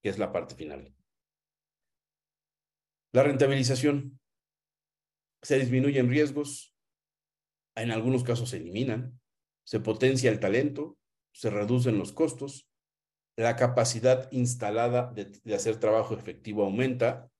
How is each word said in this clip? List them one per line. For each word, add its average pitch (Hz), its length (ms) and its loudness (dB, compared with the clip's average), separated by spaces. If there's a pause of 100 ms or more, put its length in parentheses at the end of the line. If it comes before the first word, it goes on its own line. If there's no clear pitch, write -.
que 101 80 -2
es 95 80 -4
la 101 140 -4
parte 85 240 -6
final. 73 380 -14 (2250)
La 127 100 6
rentabilización. 135 960 2 (1300)
Se 139 160 2
disminuyen 131 500 2
riesgos, 143 640 -2 (1000)
en 117 140 -2
algunos 120 320 0
casos 120 260 -2
se - 80 -8
eliminan, 113 640 -6 (420)
se - 160 -4
potencia 123 520 2
el 104 80 -2
talento, 135 580 -2 (380)
se 110 160 -4
reducen 110 480 0
los 95 140 -8
costos, - 540 -4 (720)
la 117 180 2
capacidad 123 760 2
instalada 120 840 0
de, 104 120 -8 (180)
de 107 100 -4
hacer 110 260 -2
trabajo 110 360 2
efectivo 104 480 -6
aumenta 123 680 0 (100)